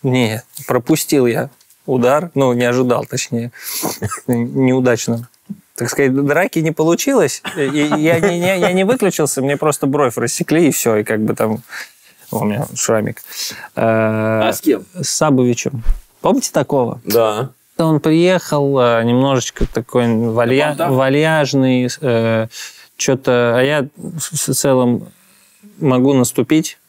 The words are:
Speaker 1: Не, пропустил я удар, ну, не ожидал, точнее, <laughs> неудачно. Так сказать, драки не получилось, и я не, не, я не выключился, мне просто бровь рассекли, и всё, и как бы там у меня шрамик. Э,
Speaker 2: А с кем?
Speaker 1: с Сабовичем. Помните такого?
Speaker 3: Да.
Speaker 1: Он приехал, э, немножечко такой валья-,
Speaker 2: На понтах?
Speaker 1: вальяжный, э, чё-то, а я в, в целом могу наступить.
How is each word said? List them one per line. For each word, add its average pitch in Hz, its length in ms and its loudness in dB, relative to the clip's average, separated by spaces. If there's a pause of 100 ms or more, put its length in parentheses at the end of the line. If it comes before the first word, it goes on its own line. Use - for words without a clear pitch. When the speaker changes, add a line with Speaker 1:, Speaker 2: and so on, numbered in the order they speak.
Speaker 1:
Не, 123 420 0 (240)
пропустил 127 600 0
я 120 220 -2 (360)
удар, 135 500 2
ну, 131 180 2
не 120 120 0
ожидал, 123 400 0
точнее, 120 460 -6 (420)
<laughs> - 340 -10
неудачно. 127 1000 0 (460)
Так 120 140 -4
сказать, 135 260 0
драки 143 440 0
не 160 120 0
получилось, 170 720 0 (140)
и 160 40 -2 (360)
я 165 240 2
не, 175 180 0
не, 180 200 0
я 175 140 2
не 190 120 2
выключился, 190 560 0
мне 139 160 0
просто 151 300 0
бровь 139 300 0
рассекли, 156 520 0
и - 20 0
всё, - 240 0
и 104 80 0
как 110 160 -2
бы 107 160 0
там 110 260 -2 (720)
у - 140 -4
меня 107 200 -2 (100)
шрамик. 110 420 -2 (580)
Э, 110 720 0
Speaker 2:
А 113 60 -2
с - 80 -8
кем? 120 240 0 (140)
Speaker 1:
с 143 100 -6
Сабовичем. 127 760 0 (380)
Помните - 300 0
такого? 131 520 -2
Speaker 3:
Да. 110 480 0 (260)
Speaker 1:
Он 160 220 2
приехал, 156 800 2
э, 117 240 4
немножечко 127 640 0
такой 120 400 0
валья-, 117 640 2
Speaker 2:
На - 0 -
понтах? 143 220 -2
Speaker 1:
вальяжный, 135 1000 2 (120)
э, 113 460 0 (500)
чё-то, 123 600 2
а 127 40 2
я 143 240 0 (120)
в, 165 220 -12 (120)
в 147 220 -4
целом 123 540 2 (720)
могу 131 340 2
наступить. 135 640 0 (120)